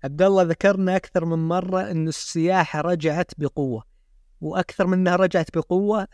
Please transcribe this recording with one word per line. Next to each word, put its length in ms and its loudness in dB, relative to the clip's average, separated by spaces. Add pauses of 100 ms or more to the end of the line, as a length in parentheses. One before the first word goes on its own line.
عبد 180 -2
الله، 200 6
ذكرنا 540 2
أكثر 280 -2
من 240 0
مرة 420 -2
إنه 180 -2
السياحة 720 -2
رجعت 580 0
بقوة، 440 -4 (580)
وأكثر 460 -2
من 120 2
إنها 180 2
رجعت 400 0
بقوة، 580 -2